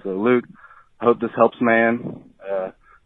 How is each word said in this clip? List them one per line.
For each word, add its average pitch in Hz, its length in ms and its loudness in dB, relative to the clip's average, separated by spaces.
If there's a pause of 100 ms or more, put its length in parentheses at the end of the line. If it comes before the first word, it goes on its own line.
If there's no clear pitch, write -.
So, 98 120 -8
Luke, 120 300 0 (600)
hope 117 140 2
this 113 160 -4
helps, 117 260 2
man. 117 600 0 (240)
Uh, 95 240 -6 (340)